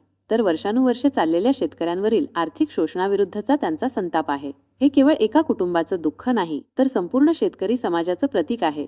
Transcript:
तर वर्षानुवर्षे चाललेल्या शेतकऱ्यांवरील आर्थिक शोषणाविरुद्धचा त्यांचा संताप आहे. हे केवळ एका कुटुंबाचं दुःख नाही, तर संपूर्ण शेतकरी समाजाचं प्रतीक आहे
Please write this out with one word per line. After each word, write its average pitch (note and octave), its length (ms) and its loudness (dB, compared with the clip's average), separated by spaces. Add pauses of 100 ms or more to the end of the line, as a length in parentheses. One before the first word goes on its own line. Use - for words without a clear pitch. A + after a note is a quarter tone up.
(320)
तर A#3 100 2
वर्षानुवर्षे A#3 680 2
चाललेल्या F3+ 460 0
शेतकऱ्यांवरील F3 680 -2 (100)
आर्थिक E3+ 360 -2
शोषणाविरुद्धचा G3 840 0
त्यांचा G3+ 320 -4
संताप E3 440 -2
आहे. C#3 200 -6 (300)
हे C4+ 60 4
केवळ C#4+ 260 4
एका A3 280 2
कुटुंबाचं F3+ 580 0
दुःख D#3 300 -4
नाही, F3 320 -2 (160)
तर C4 100 2
संपूर्ण C4 480 2
शेतकरी G3 420 -2
समाजाचं F3 500 -2
प्रतीक G#3+ 360 -2
आहे D3+ 240 -2